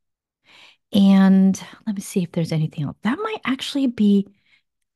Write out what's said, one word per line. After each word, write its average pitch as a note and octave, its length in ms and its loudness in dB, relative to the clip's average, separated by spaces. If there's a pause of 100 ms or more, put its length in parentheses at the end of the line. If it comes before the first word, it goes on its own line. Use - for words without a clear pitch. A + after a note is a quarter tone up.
(920)
And F#3+ 680 4 (280)
let G#3 80 -6
me G3 60 -10
see - 220 -6
if E3+ 100 -10
there's E3 180 -4
anything D#3 320 -4
else. - 180 -8
That A#3+ 160 -4
might A4 280 -8
actually C4+ 420 -4
be G3+ 400 0 (680)